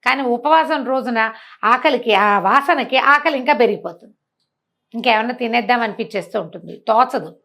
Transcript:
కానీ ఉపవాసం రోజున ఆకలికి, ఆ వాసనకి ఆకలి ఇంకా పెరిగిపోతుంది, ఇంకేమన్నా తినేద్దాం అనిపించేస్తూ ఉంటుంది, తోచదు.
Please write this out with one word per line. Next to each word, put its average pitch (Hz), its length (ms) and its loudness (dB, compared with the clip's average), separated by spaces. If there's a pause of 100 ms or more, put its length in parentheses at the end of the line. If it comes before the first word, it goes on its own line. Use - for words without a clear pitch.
కానీ 269 180 0 (120)
ఉపవాసం 302 500 2
రోజున 247 340 -2 (440)
ఆకలికి, 240 500 2
ఆ 208 160 4 (100)
వాసనకి 262 580 2 (160)
ఆకలి 294 240 0
ఇంకా 262 160 0
పెరిగిపోతుంది, 202 640 -2 (800)
ఇంకేమన్నా 233 400 0
తినేద్దాం 240 480 -2
అనిపించేస్తూ 208 640 -6
ఉంటుంది, 170 300 -18 (120)
తోచదు. 220 440 0 (140)